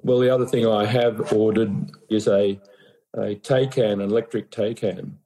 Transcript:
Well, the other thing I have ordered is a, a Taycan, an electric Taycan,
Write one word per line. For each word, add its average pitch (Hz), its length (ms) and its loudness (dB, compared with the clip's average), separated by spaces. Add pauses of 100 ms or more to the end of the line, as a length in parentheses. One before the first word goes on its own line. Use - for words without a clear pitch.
Well, 127 160 2
the 127 100 4
other 127 180 2
thing 117 200 0
I 107 180 2
have 113 480 0
ordered 107 580 0 (200)
is 107 180 0
a, 101 320 2 (560)
a 104 200 -4
Taycan, 131 580 0
an 101 80 -2
electric 107 480 -4
Taycan, 107 640 -4 (140)